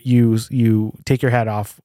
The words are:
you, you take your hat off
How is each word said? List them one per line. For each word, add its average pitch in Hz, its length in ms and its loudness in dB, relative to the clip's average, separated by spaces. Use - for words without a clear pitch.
you, 120 340 2
you 110 440 0
take 135 160 -2
your 127 100 0
hat 117 160 0
off 104 380 -8